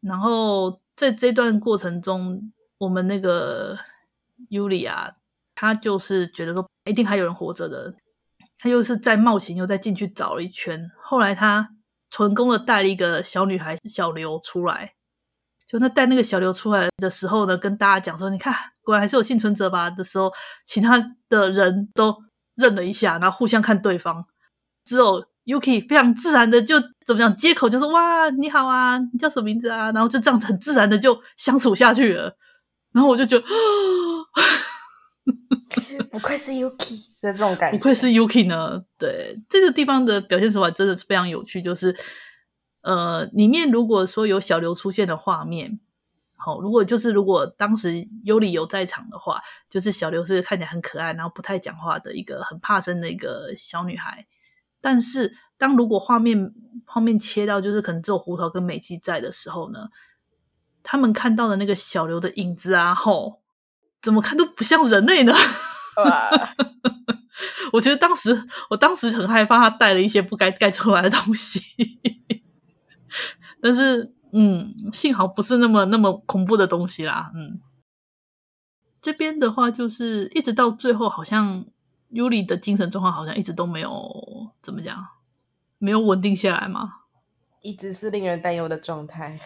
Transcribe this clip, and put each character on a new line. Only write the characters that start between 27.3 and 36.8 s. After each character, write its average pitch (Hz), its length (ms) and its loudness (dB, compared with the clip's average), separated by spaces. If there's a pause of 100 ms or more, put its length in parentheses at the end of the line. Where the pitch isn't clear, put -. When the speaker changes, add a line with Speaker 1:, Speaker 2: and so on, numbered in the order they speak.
Speaker 1:
接 330 200 2
口 247 140 2
就 233 100 2
说 294 140 0
，“哇， 339 380 4
你 277 200 -4
好 285 160 2
啊， 254 320 2
你 247 200 -4
叫 - 100 0
什 294 120 -2
么 214 40 -2
名 214 140 -2
字 233 120 -4
啊？” 220 220 -4
然 220 100 2
后 233 60 4
就 247 120 0
这 247 100 4
样 247 80 4
子 220 80 -2
很 190 140 -2
自 294 140 -2
然 214 140 6
的 208 100 4
就 240 220 4 (160)
相 269 220 0
处 247 160 4
下 247 200 6
去 226 200 4
了。 - 220 -8 (560)
然 240 100 6
后 285 60 8
我 247 80 6
就 262 80 2
觉 233 140 4
得， 240 80 0
<gasps> - 40 -8 (2500)
Speaker 2:
不 214 80 -10
愧 285 180 -6
是 269 160 -8
Yuki 254 540 -8 (140)